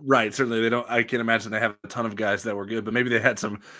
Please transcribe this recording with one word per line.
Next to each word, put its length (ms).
Right, 320
certainly 300
they 80
don't, 180
I 140
can't 180
imagine 300
they 100
have 240
a 40
ton 180
of 100
guys 280
that 120
were 100
good, 180
but 100
maybe 160
they 100
had 180
some 220